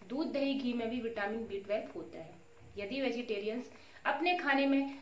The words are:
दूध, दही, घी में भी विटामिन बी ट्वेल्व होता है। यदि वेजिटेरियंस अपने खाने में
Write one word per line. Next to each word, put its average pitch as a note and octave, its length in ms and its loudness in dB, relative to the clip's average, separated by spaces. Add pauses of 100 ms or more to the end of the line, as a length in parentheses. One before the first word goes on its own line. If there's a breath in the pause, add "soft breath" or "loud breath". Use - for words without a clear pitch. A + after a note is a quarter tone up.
दूध, C#4 240 -2
दही, C#4 220 2
घी B3 200 0
में A3+ 160 0
भी B3 100 -2
विटामिन A3 480 -2
बी G3 120 -4
ट्वेल्व G#3 360 -2
होता E3 240 -10
है। - 160 -12 (420)
यदि A3+ 240 -2
वेजिटेरियंस A#3 720 -2 (340 loud breath)
अपने D#4+ 320 4
खाने C#4 300 4
में C#4 340 4